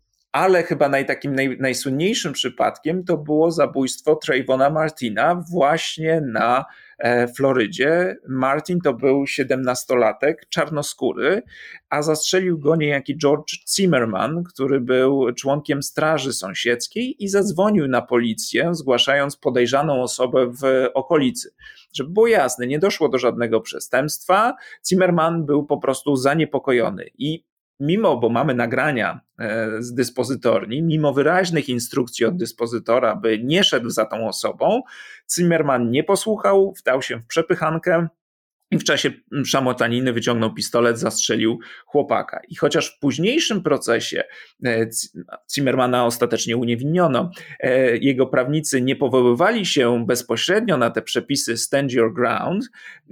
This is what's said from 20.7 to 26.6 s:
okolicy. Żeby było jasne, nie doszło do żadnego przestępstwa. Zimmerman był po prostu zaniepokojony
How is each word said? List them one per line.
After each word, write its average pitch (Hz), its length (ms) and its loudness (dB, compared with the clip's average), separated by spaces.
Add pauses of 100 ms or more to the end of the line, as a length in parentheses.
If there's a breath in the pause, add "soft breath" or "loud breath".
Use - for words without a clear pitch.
okolicy. 135 560 0 (460 loud breath)
Żeby 139 140 -6
było 214 160 4
jasne, 135 400 2
nie 143 120 -2
doszło 160 300 2
do 123 100 0
żadnego 117 420 0
przestępstwa. 180 920 0 (340 loud breath)
Zimmerman 170 580 2
był 147 200 0
po 147 120 0
prostu 139 380 0
zaniepokojony 127 920 0 (120)